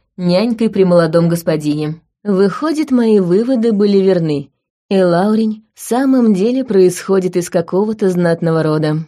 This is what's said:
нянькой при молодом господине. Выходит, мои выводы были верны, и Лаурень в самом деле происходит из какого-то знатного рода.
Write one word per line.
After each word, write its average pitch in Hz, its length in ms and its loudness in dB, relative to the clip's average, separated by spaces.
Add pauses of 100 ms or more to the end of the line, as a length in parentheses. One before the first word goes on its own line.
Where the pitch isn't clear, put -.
(160)
нянькой 214 520 0
при 202 160 0
молодом 170 440 2
господине. 151 720 -4 (240)
Выходит, 208 640 -2
мои 226 300 2
выводы 226 520 0
были 202 260 2
верны, 170 520 0 (400)
и 190 100 2
Лаурень 214 640 0 (100)
в - 60 -20
самом 247 540 0
деле 247 300 0
происходит 185 720 0
из 175 120 -2
какого-то 190 640 -2
знатного 165 540 0
рода. 156 320 -2 (120)